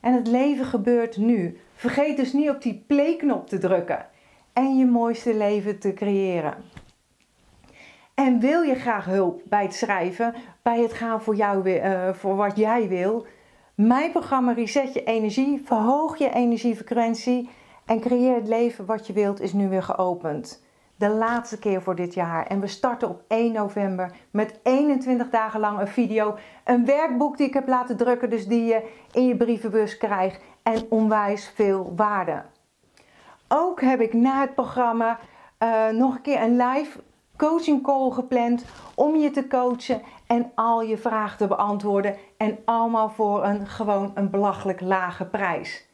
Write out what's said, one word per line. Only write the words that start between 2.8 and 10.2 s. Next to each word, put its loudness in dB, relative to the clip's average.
play-knop 0
te -4
drukken -2
en 2
je 6
mooiste 2
leven 0
te -2
creëren. -2
En 4
wil 4
je 2
graag -4
hulp 0
bij 0
het -4
schrijven, -2